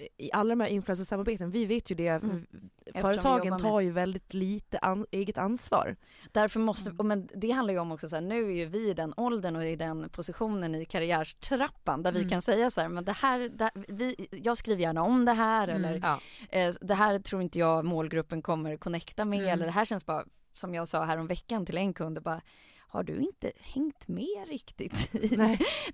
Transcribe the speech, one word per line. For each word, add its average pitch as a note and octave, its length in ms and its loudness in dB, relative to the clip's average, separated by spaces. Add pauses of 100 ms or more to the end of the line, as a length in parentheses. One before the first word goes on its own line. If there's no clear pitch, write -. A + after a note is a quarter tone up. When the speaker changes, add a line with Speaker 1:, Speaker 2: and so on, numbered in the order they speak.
(160)
Speaker 1:
i - 160 -8
alla G#3 160 4
de A#3 120 4
här G#3+ 80 2
influencersamarbeten, G3 840 -2
vi A3 160 0
vet A3+ 240 0
ju F#3+ 40 -2
det, E3+ 140 0
Speaker 2:
Mm. E3 220 0
Speaker 1:
v-, E3+ 160 -4 (400)
Speaker 2:
Eftersom - 80 -12
vi F#3 60 -4
Speaker 1:
företagen G#3+ 440 4
Speaker 2:
jobbar F#3 60 0
med F#3 120 -2
Speaker 1:
tar G#3+ 180 4
ju F#3 100 4
väldigt F#3 440 -2
lite F#3+ 440 -2
an-, F#3+ 320 0
eget G3 280 -2
ansvar. G3+ 580 0 (360)
Speaker 2:
Därför G#3+ 280 2
måste, G#3 300 0
Speaker 3:
Mm. E3+ 100 -8
Speaker 2:
och G#3 60 0
men G3+ 280 0
det G#3+ 160 -2
handlar A#3+ 240 0
ju F3 60 0
om E3+ 120 -4
också D#3 160 -8
så D#3+ 80 -4
här, D#3+ 60 -2
nu A3 240 0
är G3 100 0
ju E3+ 100 -2
vi G#3 240 -2
i F3+ 40 2
den D#3+ 220 -4
åldern G#3+ 400 -2
och E3 80 -2
i D#3+ 120 -2
den D#3+ 320 -6
positionen F3 680 -4
i D#3+ 100 -4
karriärstrappan E3+ 1160 -2
där F3+ 100 2
vi F3+ 60 0
Speaker 3:
Mm. F#3+ 120 0
Speaker 2:
kan F3+ 120 2
säga A#3 280 4
så - 100 -2
här, D#3+ 80 0
men F3 160 -6
det F#3+ 80 -2
här, B3 360 0
det, A3 220 0 (180)
vi, G#3+ 420 -4
jag A3 280 0
skriver G3+ 240 0
gärna D#3+ 200 2
om A#3+ 220 6
det A#3+ 80 8
här, A3 360 4
Speaker 3:
Mm. F3+ 160 0
Speaker 2:
eller, E3+ 240 -2
Speaker 1:
Ja. C#3+ 120 2 (300)
Speaker 2:
eh, F3 300 2
det F#3+ 140 0
här G3+ 240 4
tror F#3+ 240 -4
inte F3 160 -2
jag E3 260 4
målgruppen D#3+ 580 -2
kommer D#3 340 -2
connecta F3 480 -4
med, G3+ 140 0
Speaker 3:
Mm. G3 140 0
Speaker 2:
eller F3 140 2
det E3 60 -2
här G#3 120 2
känns G#3+ 220 -4
bara, D#3 180 -2 (300)
som F3+ 200 -8
jag E3 140 -4
sa D#3+ 160 0
här D#3+ 140 0
om D#3+ 80 -2
veckan F3+ 400 -2
till E3 120 -4
en G3 160 0
kund, D#3+ 280 -6
bara, E3 180 -4 (540)
har - 80 -2
du D#3 140 -6
inte - 440 -4
hängt - 480 -6
med E4+ 400 -6
riktigt - 680 -6
<laughs> A3 180 0
i A#3+ 40 2
Speaker 1:
Nej. A3 240 6 (340)